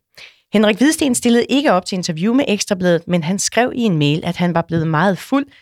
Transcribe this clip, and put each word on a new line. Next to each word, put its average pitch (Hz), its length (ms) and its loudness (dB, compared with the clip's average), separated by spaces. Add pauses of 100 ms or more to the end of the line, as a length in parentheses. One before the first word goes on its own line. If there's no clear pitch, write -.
(520)
Henrik 208 240 2
Hvidesten 277 380 2
stillede 240 300 2
ikke 277 280 0
op 185 140 0
til 196 100 -6
interview 175 380 -2
med 277 140 2
Ekstrabladet, 180 600 0
men 175 140 0
han 185 160 -2
skrev - 360 -2
i 247 60 -4
en 196 180 0
mail, 147 260 2
at 175 120 -4
han 175 180 0
var 170 80 0
blevet 165 240 -4
meget 165 320 0
fuld, 277 280 -2 (160)